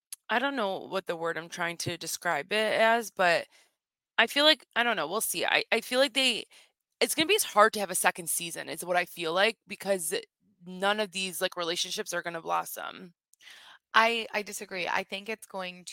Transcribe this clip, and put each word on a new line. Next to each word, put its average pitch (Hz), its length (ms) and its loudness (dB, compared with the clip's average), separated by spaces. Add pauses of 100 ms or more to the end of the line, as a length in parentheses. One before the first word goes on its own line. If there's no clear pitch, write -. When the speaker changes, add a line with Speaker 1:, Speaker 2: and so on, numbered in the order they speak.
(300)
Speaker 1:
I 220 100 2
don't 277 160 -2
know 196 240 -2
what 170 280 -6
the 175 80 -2
word 165 220 -4
I'm 165 120 -10
trying 170 280 -4
to 170 200 -4
describe 165 560 -4
it 214 260 2
as, 226 320 2
but 170 360 2 (720)
I 226 100 6
feel 285 180 2
like, 311 300 4
I 226 80 2
don't 233 140 0
know, 151 100 0
we'll 196 140 -2
see. 156 240 -2
I, - 260 4
I 226 100 2
feel 254 180 0
like 269 140 4
they, 254 320 2 (560)
it's 247 140 0
gonna 277 120 2
be 403 80 4
s-, - 100 2
hard 214 300 6
to 208 60 0
have 180 100 -4
a 185 40 -2
second 180 340 0
season 165 400 -6
is 139 160 -8
what 175 120 0
I 175 80 0
feel 165 280 -6
like 202 240 2 (100)
because 190 480 -2 (500)
none 190 360 0
of 202 120 -4
these, 185 280 -6
like, 180 160 -2
relationships 175 560 -4
are 175 100 -4
gonna 170 200 -8
blossom. 170 680 -6 (800)
Speaker 2:
I, 226 400 4
I 214 100 -2
disagree. 190 440 -8
I 196 160 0
think 202 260 -12
it's 220 180 -10
going 180 440 -12